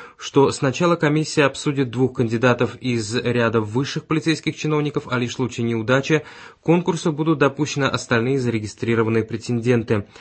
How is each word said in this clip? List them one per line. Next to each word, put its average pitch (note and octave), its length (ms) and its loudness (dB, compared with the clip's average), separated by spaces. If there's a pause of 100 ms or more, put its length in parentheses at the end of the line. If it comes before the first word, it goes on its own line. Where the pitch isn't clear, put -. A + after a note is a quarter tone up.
(180)
что - 320 4
сначала E3+ 440 0
комиссия D#3 500 2
обсудит C3+ 440 -2
двух B2 300 0
кандидатов A#2+ 580 2
из A#2 400 -4
ряда A#2 460 0
высших B2+ 420 -4
полицейских D#3 520 -2
чиновников, D3+ 520 -2
а B2+ 100 -2
лишь A#2+ 120 -2
в - 60 -10
случае A#2+ 300 -2
неудачи B2 540 2 (420)
конкурса E3+ 500 2
будут D3+ 260 0
допущены C#3 460 0
остальные B2 540 0
зарегистрированные A2+ 840 0
претенденты. A#2 840 0 (140)